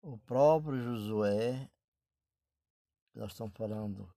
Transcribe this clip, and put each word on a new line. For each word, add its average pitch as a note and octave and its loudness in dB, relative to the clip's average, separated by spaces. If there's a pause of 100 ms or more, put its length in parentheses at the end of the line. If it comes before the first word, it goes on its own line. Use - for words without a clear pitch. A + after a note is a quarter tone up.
O C3 -10
próprio C#3+ 4
Josué, A2 0 (1400)
nós G#2+ -10
estamos A2 -12
falando G#2 -8